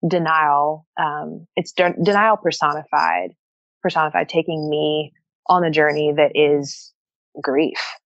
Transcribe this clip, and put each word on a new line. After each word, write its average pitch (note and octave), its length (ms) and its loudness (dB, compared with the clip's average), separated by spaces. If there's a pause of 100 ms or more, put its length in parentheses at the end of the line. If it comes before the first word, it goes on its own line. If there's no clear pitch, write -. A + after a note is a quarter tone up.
denial. D#3 760 2 (120)
Um, D#3 480 -6 (100)
it's - 160 -6
de-, F3 300 2
denial G#3 340 4
personified, D3 960 -2 (500)
personified, E3 460 0
taking D#3 420 -2
me D3+ 420 -2 (360)
on F3+ 140 2
the E3+ 80 0
journey D3+ 460 2
that D3+ 180 2
is C#3+ 580 0 (500)
grief. - 360 0 (280)